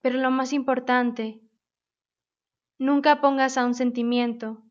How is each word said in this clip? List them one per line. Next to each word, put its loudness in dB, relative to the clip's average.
Pero 0
lo 0
más -2
importante, -2
nunca 2
pongas 2
a 2
un 0
sentimiento -4